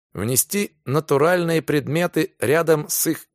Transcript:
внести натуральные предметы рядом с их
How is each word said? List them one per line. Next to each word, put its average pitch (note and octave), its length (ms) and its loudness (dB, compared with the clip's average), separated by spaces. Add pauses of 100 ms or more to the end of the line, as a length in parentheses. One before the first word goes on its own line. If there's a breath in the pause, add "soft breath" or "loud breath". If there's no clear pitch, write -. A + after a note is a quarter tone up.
(140)
внести B2+ 720 -2
натуральные D#3+ 760 0
предметы D3+ 800 -2
рядом D3+ 480 2
с - 200 -2
их - 280 -4